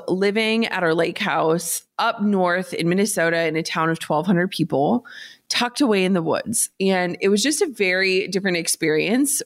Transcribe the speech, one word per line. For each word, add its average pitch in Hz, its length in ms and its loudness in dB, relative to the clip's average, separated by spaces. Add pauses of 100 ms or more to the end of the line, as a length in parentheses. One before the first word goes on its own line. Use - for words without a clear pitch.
living 220 580 0
at 185 160 -4
our 165 140 2
lake 170 240 -2
house 160 640 0 (160)
up 226 220 0
north 185 520 0
in 170 160 0
Minnesota 170 560 0
in 160 120 -2
a 160 60 -2
town 165 260 -2
of 165 100 -2
twelve 156 260 -2
hundred 180 240 2
people, 160 560 0 (440)
tucked 240 320 -2
away 208 220 2
in 185 100 2
the 175 80 2
woods. - 480 -2 (100)
And 185 420 0
it 196 80 2
was 202 140 2
just 302 180 0
a 392 60 0
very 190 600 0
different 185 300 -2
experience 165 880 0